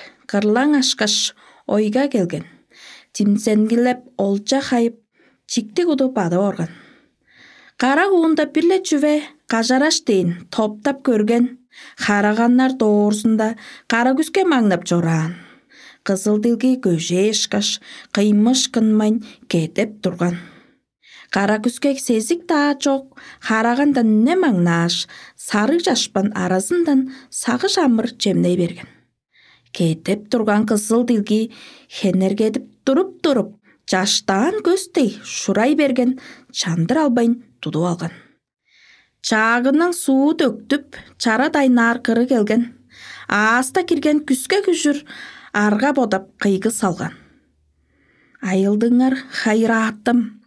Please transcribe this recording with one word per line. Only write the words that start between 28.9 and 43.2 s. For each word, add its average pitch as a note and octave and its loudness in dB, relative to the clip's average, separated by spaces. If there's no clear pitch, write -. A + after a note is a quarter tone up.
Кетеп F3 -4
турган G#3+ 2
кызыл A3+ 0
дилги A3 0
хенергедип G3 0
туруп-туруп, C#4 0
жаштаан G#3 -2
көстей E4+ 0
шурай A3 0
берген B3+ 0
чандыр F3+ -2
албайн A#3+ 0
тудуп D#3 -4
алган. E3 -8
Чаагынын B3 2
суу C#4 2
төктүп, C#4+ -2
чара B3 0
дайнаар A#3+ 2
кыры A#3 2
келген. A3+ 2